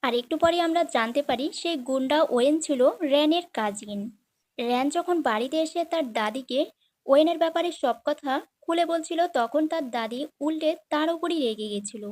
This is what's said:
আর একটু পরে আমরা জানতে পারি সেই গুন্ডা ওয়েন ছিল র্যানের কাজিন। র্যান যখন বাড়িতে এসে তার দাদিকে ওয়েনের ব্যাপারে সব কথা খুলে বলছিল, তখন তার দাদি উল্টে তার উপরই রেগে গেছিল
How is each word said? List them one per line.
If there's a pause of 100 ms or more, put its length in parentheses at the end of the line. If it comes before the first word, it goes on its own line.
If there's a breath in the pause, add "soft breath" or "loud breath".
আর
একটু
পরে
আমরা
জানতে
পারি
সেই
গুন্ডা (100)
ওয়েন
ছিল (200)
র্যানের
কাজিন। (600)
র্যান
যখন
বাড়িতে
এসে
তার
দাদিকে (480 soft breath)
ওয়েনের
ব্যাপারে
সব (100)
কথা (300)
খুলে
বলছিল,
তখন
তার
দাদি (120)
উল্টে (180)
তার
উপরই
রেগে
গেছিল